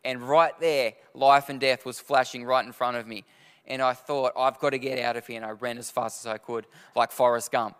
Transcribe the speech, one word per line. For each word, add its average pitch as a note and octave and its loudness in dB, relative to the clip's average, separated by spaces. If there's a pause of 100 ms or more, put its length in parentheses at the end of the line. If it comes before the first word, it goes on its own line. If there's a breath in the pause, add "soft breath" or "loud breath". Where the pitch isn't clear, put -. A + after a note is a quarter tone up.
and B2+ -6
right D3+ 4
there, C#3 0 (180 soft breath)
life C#3 6
and C3+ -8
death C3 2
was B2+ -10
flashing B2+ 0
right B2+ 2
in B2 -12
front B2 -4
of A2+ -8
me. G#2+ -14 (420 soft breath)
And C3 -6
I B2+ 0
thought, C3+ -2
"I've C3 0
got C#3+ 0
to C3+ -4
get B2+ -6
out A#2+ -2
of A#2 -10
here," A#2 -12
and A2+ -10
I A2 -10
ran A#2 -8
as A#2+ -12
fast A#2 -6
as - -8
I A2 -6
could, A2+ -8 (280 loud breath)
like A#2 2
Forrest A#2+ 2
Gump. A2 -2